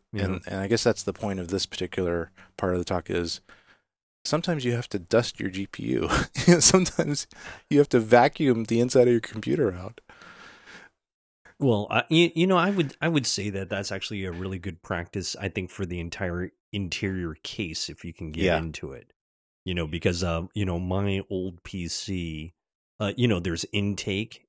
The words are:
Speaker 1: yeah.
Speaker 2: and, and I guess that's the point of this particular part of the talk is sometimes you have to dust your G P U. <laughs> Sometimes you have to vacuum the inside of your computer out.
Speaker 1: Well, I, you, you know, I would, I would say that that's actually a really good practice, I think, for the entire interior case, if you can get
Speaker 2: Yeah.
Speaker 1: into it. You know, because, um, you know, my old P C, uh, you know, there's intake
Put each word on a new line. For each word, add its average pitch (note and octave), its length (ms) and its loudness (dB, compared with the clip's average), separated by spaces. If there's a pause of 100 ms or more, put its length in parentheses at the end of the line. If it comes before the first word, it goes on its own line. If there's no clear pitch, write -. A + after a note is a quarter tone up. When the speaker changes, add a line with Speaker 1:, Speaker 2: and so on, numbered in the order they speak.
(120)
Speaker 1:
yeah. G2+ 120 0
Speaker 2:
and, F#2 220 -2
and G2 140 -4
I G2 60 -2
guess A2 160 2
that's A2+ 200 2
the G2 100 -2
point G2 280 -4
of E2+ 80 -8
this F#2 180 -2
particular E2+ 640 -4 (260)
part F#2 160 0
of F2+ 60 0
the F2+ 60 -2
talk F2+ 260 -4
is F2 300 -2 (840)
sometimes D#3 400 -2
you A#2+ 80 2
have A#2+ 180 -4
to G#2 80 -4
dust A2 420 0
your G#2+ 100 -2
G G2 160 -6
P - 260 -12
U. D2 160 0 (260)
<laughs> F3 260 6
Sometimes D#3+ 640 4 (440)
you D3 80 6
have C#3+ 120 6
to B2 100 6
vacuum A#2+ 640 6
the A2+ 160 2
inside B2 280 6
of B2 40 6
your A#2 80 4
computer A#2 520 0
out. F#2 280 -12 (1600)
Speaker 1:
Well, A2+ 300 2
I, A#2 180 0
you, E3 260 4
you E3+ 120 4
know, F#3+ 100 4
I F3 140 2
would, F3+ 300 -2
I D#3 80 -2
would D3 180 2
say G2+ 240 -2
that F#2+ 180 -6
that's G2 240 -4
actually G2 320 -6
a F#2 80 -4
really F#2+ 260 -6
good F2 240 -10
practice, F2+ 540 -6
I G2 120 -6
think, F#2 220 -6
for G2 160 -6
the F2 140 -6
entire F2 500 -4 (220)
interior F#2 720 -4
case, - 460 -8
if - 160 -16
you E2+ 80 -10
can D#2+ 200 -10
get E2 120 -2
Speaker 2:
Yeah. E2+ 140 2
Speaker 1:
into D#2 340 -8
it. B1 200 -18 (520)
You F#2 100 -4
know, E2+ 120 -2
because, E2+ 380 -2
um, E2+ 300 -4
you G2+ 100 -2
know, F2+ 140 -2
my F#2+ 420 -2 (100)
old F#2 320 -6
P F2 260 -8
C, E2 640 -8 (460)
uh, G2+ 160 -2
you B2 120 2
know, G2 120 2
there's E2+ 320 -4
intake G2+ 760 -4